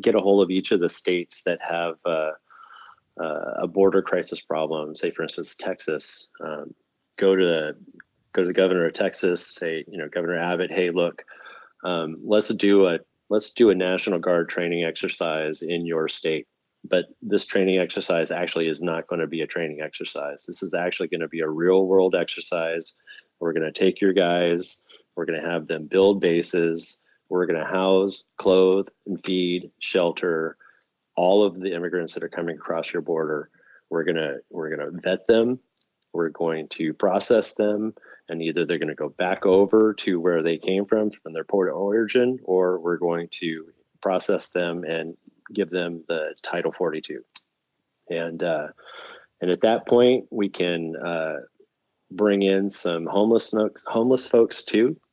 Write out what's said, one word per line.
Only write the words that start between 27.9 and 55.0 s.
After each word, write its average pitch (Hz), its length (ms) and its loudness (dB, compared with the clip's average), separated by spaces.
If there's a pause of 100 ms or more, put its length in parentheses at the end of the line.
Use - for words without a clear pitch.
clothe, 95 500 4 (180)
and 90 160 -6
feed, 90 480 -2 (100)
shelter 82 760 0 (600)
all 95 260 6
of 92 180 0
the 92 140 -4
immigrants 85 400 -4
that - 80 -8
are 85 80 -8
coming 85 260 -6
across 82 380 -6
your 85 80 -2
border. 78 480 -4 (400)
We're 82 140 -2
gonna, 78 320 -2 (120)
we're 80 260 -8
gonna 73 160 -8
vet 90 360 -4
them, 117 320 4 (560)
we're 85 160 0
going 80 380 -4
to 78 260 -4
process 98 640 2
them, 104 360 0 (380)
and 82 100 -6
either 82 240 0
they're 82 140 -2
gonna 76 160 -4
go 73 160 -6
back 92 340 -4
over 101 500 6
to 90 240 -2
where 85 240 2
they 82 140 0
came 95 300 0
from, 107 240 2
from - 240 -16
their 80 100 -6
port 95 240 0
of 73 80 -4
origin, 113 680 0
or 92 360 2
we're 87 160 -2
going 85 360 -2
to 80 340 -8 (340)
process 92 520 -2
them 87 320 -2
and 82 300 -6 (380)
give 98 160 -2
them 85 380 -4
the 80 260 -4 (100)
Title 87 280 -4
forty-two. 78 520 -6 (840)
And, 85 360 -6
uh, 78 240 -2 (720)
and 90 100 0
at 87 120 0
that 113 220 2
point, 123 460 6
we 101 180 -2
can, 82 480 -2
uh, 80 420 -4 (720)
bring 101 300 2
in 98 280 4
some 85 340 -4
homeless 107 480 2
nooks, 107 360 -2
homeless 127 400 2
folks - 340 4
too, 127 340 2 (160)